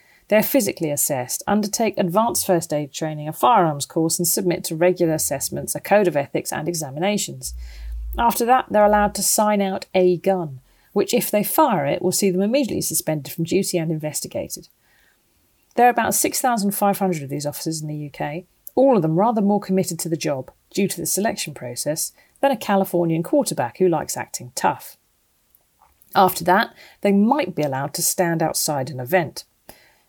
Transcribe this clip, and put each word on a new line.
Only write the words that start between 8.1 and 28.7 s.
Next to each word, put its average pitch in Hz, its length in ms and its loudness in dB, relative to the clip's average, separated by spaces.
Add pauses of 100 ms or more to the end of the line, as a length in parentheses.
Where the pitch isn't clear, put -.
After 233 280 2
that, 254 220 4
they're 208 160 6
allowed 208 320 4
to 202 60 -2
sign 208 400 2
out 190 320 -4
a 180 220 4
gun, 165 420 -2 (340)
which, - 220 0
if 214 160 0
they 208 140 2
fire 208 420 2
it, - 160 -2
will 185 80 2
see 196 200 2
them 180 120 2
immediately 226 380 0
suspended 156 520 -4
from 165 120 -4
duty 180 340 0
and 165 140 -2
investigated. 151 760 -6 (1080)
There 240 100 8
are 247 40 8
about 226 240 0
six - 260 0
thousand 226 300 2
five 202 280 2
hundred 180 240 0
of 135 60 -10
these 143 160 -6
officers 151 380 -4
in 156 40 -8
the 151 80 -6
U 147 160 -10
K, 151 360 -8 (280)
all 262 220 6
of 180 60 4
them 160 120 2
rather 214 280 2
more 202 180 2
committed 185 380 -2
to - 100 -8
the 165 80 0
job, 151 340 -4 (220)
due 202 160 0
to - 100 -6
the 160 60 -6
selection 196 480 -2
process, 127 600 -6 (280)
than 277 100 2
a 269 60 0
Californian 175 680 0
quarterback 160 540 0
who 185 100 4
likes 165 300 0
acting 127 380 -10
tough. - 420 -4 (1200)
After 202 300 2
that, - 300 2 (280)
they 202 100 4
might 220 420 2
be 151 80 -2
allowed 135 320 -4
to 165 80 -4
stand 170 400 0
outside 143 460 -2